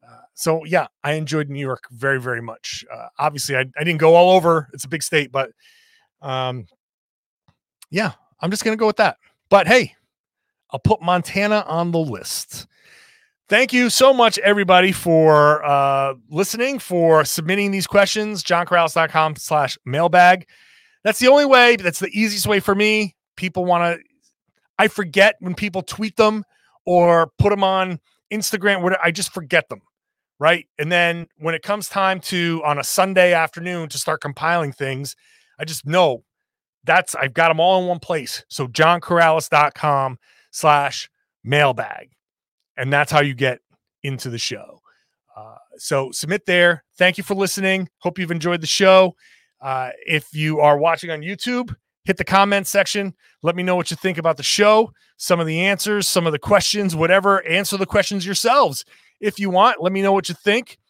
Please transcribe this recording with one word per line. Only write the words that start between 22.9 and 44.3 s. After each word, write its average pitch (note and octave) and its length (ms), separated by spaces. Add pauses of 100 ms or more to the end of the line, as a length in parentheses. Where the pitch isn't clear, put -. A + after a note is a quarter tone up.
People F#3 280
wanna, E3+ 320 (800)
I G#3+ 100
forget G3 520
when F3+ 160
people F#3+ 260
tweet G#3 340
them G#3+ 280 (420)
or F3 540
put G3+ 120
'em G3+ 120
on F#3 360 (320)
Instagram. G3+ 520
What, F3+ 200
I E3+ 60
just E3+ 240
forget E3 340
them, G2+ 140 (560)
right? E3 300 (100)
And D3+ 140
then E3+ 340 (120)
when D#3+ 180
it D#3+ 80
comes G3+ 260
time F#3+ 300
to, E3+ 440
on D3 140
a C#3 60
Sunday F#3 500
afternoon, E3+ 560
to C#3 80
start D#3 240
compiling D3+ 520
things, C3+ 420 (420)
I D#3 80
just D#3 220
know D#3 360 (600)
that's, E3+ 320
I've C3+ 180
got E3 160
'em D#3+ 100
all F#3 220
in F3+ 60
one F3 100
place. - 500
So C3+ 200
john D#3+ 340
corrales E3 480
dot D3 240
com C3+ 460 (320)
slash C#3+ 580 (340)
mailbag. B2+ 680 (680)
And C3+ 160
that's C#3+ 180
how D3+ 80
you C#3+ 140
get B2+ 260 (440)
into C3+ 260
the A#2 80